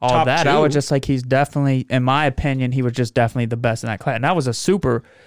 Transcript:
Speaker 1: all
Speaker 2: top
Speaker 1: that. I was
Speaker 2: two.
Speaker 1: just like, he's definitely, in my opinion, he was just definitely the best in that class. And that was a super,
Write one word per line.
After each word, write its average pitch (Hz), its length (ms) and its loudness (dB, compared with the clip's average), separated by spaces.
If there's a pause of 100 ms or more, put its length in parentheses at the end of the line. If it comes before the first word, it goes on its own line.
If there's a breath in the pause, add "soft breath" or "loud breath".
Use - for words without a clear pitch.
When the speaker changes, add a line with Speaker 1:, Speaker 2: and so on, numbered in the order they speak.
Speaker 1:
all 123 80 0
Speaker 2:
top 127 160 2
Speaker 1:
that. 135 220 2
I 147 120 4
was 151 120 2
Speaker 2:
two. 147 60 0
Speaker 1:
just 143 140 -2
like, 139 140 0
he's 131 180 -2
definitely, 135 680 0
in 127 140 0
my 139 220 2
opinion, 131 460 -2
he 131 100 0
was 123 120 0
just 120 200 -2
definitely 120 340 0
the 117 100 -4
best 117 260 -2
in 117 40 -6
that 107 120 -6
class. 131 160 -4
And 117 80 -4
that 175 120 0
was 143 120 0
a 117 60 -2
super, 139 500 0 (240 soft breath)